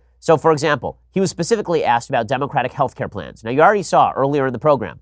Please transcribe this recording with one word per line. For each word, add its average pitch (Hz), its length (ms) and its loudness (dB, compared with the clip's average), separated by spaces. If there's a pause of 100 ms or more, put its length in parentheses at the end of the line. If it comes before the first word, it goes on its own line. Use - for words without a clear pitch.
(200)
So, 160 180 2
for 160 140 2
example, 143 460 -2 (120)
he 185 100 -2
was 190 100 0
specifically 170 540 -2
asked 120 240 0
about 123 180 -2
Democratic 127 460 -4
health 131 220 -2
care 123 140 -8
plans. 78 360 -14
Now, 110 60 -6
you 135 100 0
already 196 220 4
saw 147 300 2
earlier 139 340 0
in 127 80 -4
the 117 40 -6
program 113 440 0